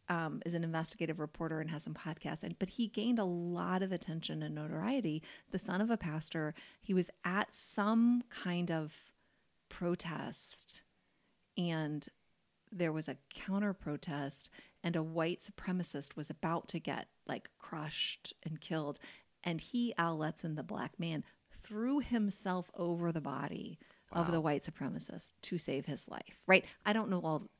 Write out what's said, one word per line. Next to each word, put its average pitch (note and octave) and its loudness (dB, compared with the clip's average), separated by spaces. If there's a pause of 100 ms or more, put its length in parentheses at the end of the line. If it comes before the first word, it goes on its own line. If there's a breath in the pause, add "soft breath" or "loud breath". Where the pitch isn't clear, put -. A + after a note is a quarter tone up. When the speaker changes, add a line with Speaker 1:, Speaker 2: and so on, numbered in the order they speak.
Speaker 1:
um, E3 0
is E3+ -2
an E3+ 0
investigative E3 -2
reporter D#3 -2
and D#3+ -4
has D#3 -6
some D#3 -6
podcasts, D#3 -6
and, - -6
but F#3 0
he A3+ 0
gained A3+ 2
a G3 2
lot F3 0
of F#3+ 0
attention D#3+ -2
and D3+ -4
notoriety. D#3 0 (300 loud breath)
The F#3+ 0
son F#3 0
of A3 4
a A#3 4
pastor, D#3 -2 (300 loud breath)
he G3+ -2
was F3+ 6 (140)
at F#3 2
some A#3 6
kind F3 0
of D#3 -4 (560)
protest, - -4 (720)
and D#3 0 (640)
there F3 2
was D#3 -2
a C3+ -4 (140)
counter G3 0
protest, D3 -4 (320 loud breath)
and E3+ 2
a D#3+ 4
white E3 0
supremacist - -2
was D3+ -4
about E3 0
to E3 -4
get, - -4 (200)
like, - -6
crushed - -6
and D#3 -4
killed. D3+ -2 (440 loud breath)
And E3 0
he, A#3+ 0
Al E3+ 2
Letson, D#3 -2
the D3+ -2
Black - -6
man, E3 -2 (260 soft breath)
threw B3 -2
himself G3+ 2
over E3+ 2
the E3 0
body C#3+ -4 (340 soft breath)
of E3+ 4
Speaker 2:
Wow. E3+ 2
Speaker 1:
the E3 4
white D3 2
supremacist - -4 (100)
to - -2
save C#3 0
his - -4
life, - -10
right? F#3 10 (200 loud breath)
I G#3 6
don't A3 2
know F3+ 4
all, D#3 2 (120)